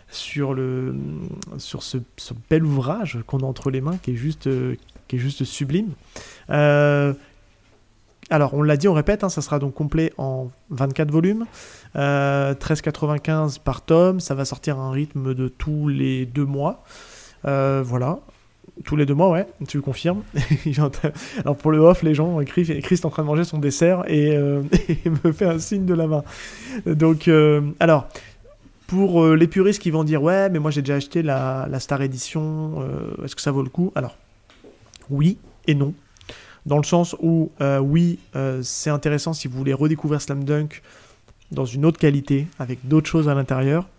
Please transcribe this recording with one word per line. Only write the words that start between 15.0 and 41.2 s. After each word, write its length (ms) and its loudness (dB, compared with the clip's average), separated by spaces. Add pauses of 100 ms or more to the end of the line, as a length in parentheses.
de 160 -2
tous 400 -4
les 380 -2
deux 180 -2
mois. 400 -4 (600)
Euh, 360 0
voilà. 360 -2 (680)
Tous 100 -4
les 120 4
deux 80 2
mois, 160 4
ouais, 160 0 (200)
tu 140 -4
confirmes. 420 -4 (120)
<laughs> 1040 -2
Alors 160 0
pour 140 0
le 80 4
off, 240 8
les 120 4
gens, 300 0
Chris, 380 -2
Chris 140 2
est 100 -2
en 40 -2
train 120 -6
de 40 -2
manger 180 2
son 120 -8
dessert 500 2
et, 300 2
euh, 240 0 (160)
<laughs> 120 2
et 200 0 (160)
me 80 4
fait 140 0
un 120 0
signe 280 -4
de 80 2
la 120 0
main. 180 -2 (600)
Donc, 420 2
euh, 360 6 (180)
alors, 260 4 (800)
pour, 380 4
euh, 100 8
les 120 6
puristes 340 2
qui 100 -2
vont 140 0
dire : « 180 0
Ouais, 280 2
mais 80 0
moi 120 -2
j'ai 120 -2
déjà 140 -2
acheté 260 -2
la, 480 -2
la 100 -6
Star 220 -4
Edition, 800 -6
euh, 420 -8
est-ce 100 -10
que 60 -12
ça 100 -2
vaut 120 0
le 80 -4
coup ? » 240 -2
Alors, 240 -6 (880)
oui 300 2 (280)
et 80 2
non. 200 0 (720)
Dans 100 2
le 80 2
sens 360 2
où, 300 2 (120)
euh, 160 2
oui, 400 2 (160)
euh, 280 -2
c'est 280 -6
intéressant 420 -2
si 160 -8
vous 80 -10
voulez 160 0
redécouvrir 480 0
Slam 240 -6
Dunk 380 -2 (680)